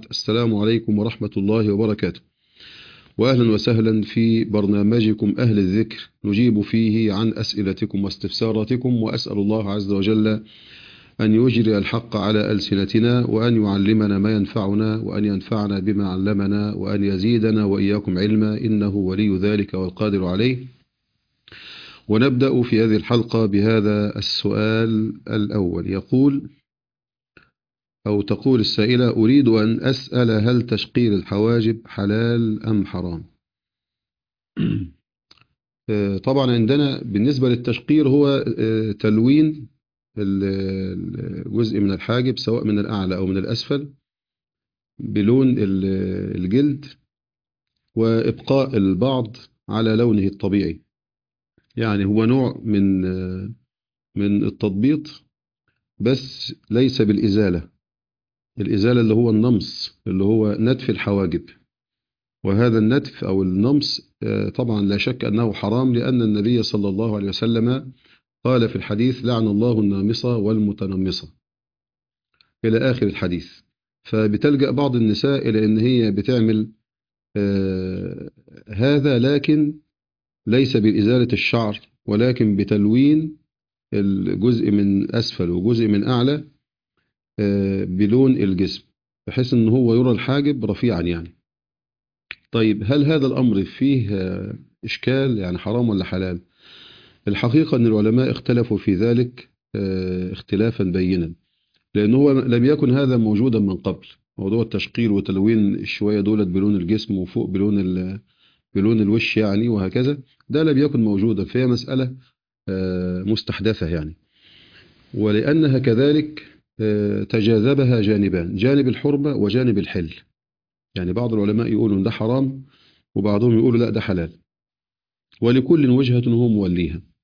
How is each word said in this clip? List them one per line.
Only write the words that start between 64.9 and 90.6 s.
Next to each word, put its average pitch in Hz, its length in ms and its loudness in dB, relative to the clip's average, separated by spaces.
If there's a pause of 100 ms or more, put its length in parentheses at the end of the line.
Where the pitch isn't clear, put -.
شك - 260 -4
أنه 113 280 0
حرام، 123 420 0
لأن 120 280 0
النبي 110 400 0
صلى 104 260 -2
الله 104 280 -2
عليه 101 120 -4
وسلم 117 640 -2 (520)
قال 123 240 2
في - 80 -6
الحديث: 113 480 -2
"لعن 113 220 0
الله 107 340 0
النامصة 107 560 -2
والمتنمصة"، 98 960 -2 (1300)
إلى 113 140 2
آخر 127 280 0
الحديث. 90 540 -6 (420)
فبتلجأ 113 680 0
بعض 131 260 0
النساء 120 520 0
إلى 110 160 2
إن 107 140 2
هي 117 320 2
بتعمل، 110 640 0 (640)
آه، 92 920 -4 (380)
هذا، 131 500 2
لكن 147 640 2 (640)
ليس 127 300 2
بإزالة 110 560 4
الشعر، 107 480 -2 (260)
ولكن 110 500 2
بتلوين 120 800 2 (580)
الجزء 98 760 0
من 101 440 2
أسفل 101 360 -2
وجزء 110 380 0
من 104 200 2
أعلى، 131 360 0 (920)
آه، 98 460 0
بلون 107 520 2
الجسم، 95 460 -2 (440)
بحيث 123 280 -2
إن 113 140 4
هو 120 260 4
يرى 123 160 4
الحاجب 135 540 -2